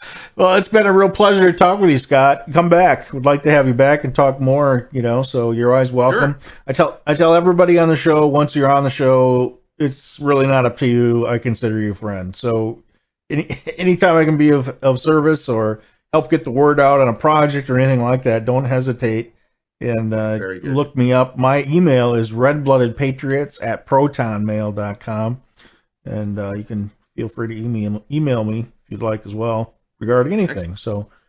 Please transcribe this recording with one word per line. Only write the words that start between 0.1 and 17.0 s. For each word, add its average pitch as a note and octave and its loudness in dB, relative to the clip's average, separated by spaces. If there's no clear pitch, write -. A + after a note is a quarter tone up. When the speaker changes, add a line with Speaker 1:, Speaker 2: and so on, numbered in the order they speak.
Speaker 1:
Well, F#3 2
it's G3+ -2
been G#3+ 2
a G3 2
real F#3+ 4
pleasure G3 4
to F3 -4
talk F#3+ 2
with F#3+ 4
you, C#3 4
Scott. C#3 2
Come E3+ 2
back. E3+ 4
We'd C3 -6
like C#3+ 2
to D3+ 2
have C#3 4
you B2+ 2
back C#3 2
and C3 -6
talk C#3 0
more, C3+ 0
you C3 -6
know, A#2+ -2
so A#2+ -2
you're A#2+ 2
always C3 2
welcome. D3 0
Speaker 2:
Sure. - -20
Speaker 1:
I C#3 -4
tell, D3+ -2
I D3+ 0
tell E3 4
everybody F3 4
on E3 2
the D#3+ 2
show, D3+ 2
once C#3+ 0
you're C#3 2
on C#3 2
the C3+ -2
show, B2+ 0
it's C#3+ -6
really C#3+ 0
not C3 2
up A#2+ -4
to C#3 -2
you. A#2+ 0
I A2+ -4
consider A2+ -4
you G#2+ -4
a F#2+ -8
friend. F#2+ -10
So A2+ -6
any, D3+ -4
<laughs> D#3+ -12
anytime F3+ 2
I D#3+ 4
can D#3 0
be D3+ 4
of, C3+ 0
of C3 0
service D#3 0
or A2 -2
help D#3 0
get D#3+ 0
the C3 -8
word C#3+ 2
out C#3 4